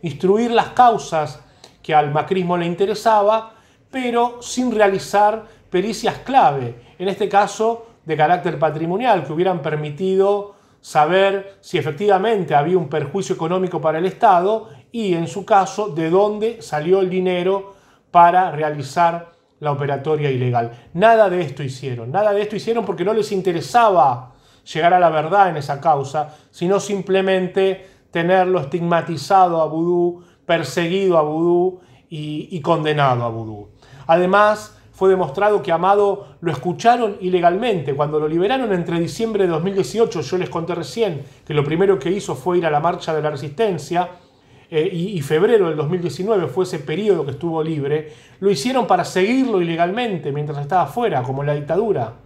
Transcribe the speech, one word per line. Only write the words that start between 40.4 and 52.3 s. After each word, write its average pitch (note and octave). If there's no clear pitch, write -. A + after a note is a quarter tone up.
conté E3
recién E3+
que -
lo D3
primero F3+
que F3
hizo F#3
fue F3
ir E3+
a D#3
la D3
Marcha E3+
de D#3
la D3+
Resistencia, E3+
eh, D#3+
y, F3+
y -
febrero F#3
del D#3
dos D3+
mil F3+
diecinueve F#3
fue F#3
ese F3
periodo E3+
que C#3+
estuvo D#3+
libre, D3+
lo G3
hicieron B3
para F3
seguirlo A3
ilegalmente F3
mientras D3
estaba E3
afuera, D#3+
como C3+
en C#3+
la D3+
dictadura. D3